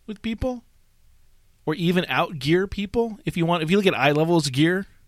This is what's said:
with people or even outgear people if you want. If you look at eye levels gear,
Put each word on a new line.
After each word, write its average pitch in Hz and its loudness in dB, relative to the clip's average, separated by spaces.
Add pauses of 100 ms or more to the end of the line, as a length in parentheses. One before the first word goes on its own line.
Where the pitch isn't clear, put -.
with 208 -14
people 240 -6 (1000)
or 156 0
even 170 0
outgear 160 0
people 214 -4
if 160 -6
you 165 0
want. 170 0
If 156 -2
you 196 4
look 208 2
at 185 4
eye 135 2
levels 160 2
gear, 165 0 (200)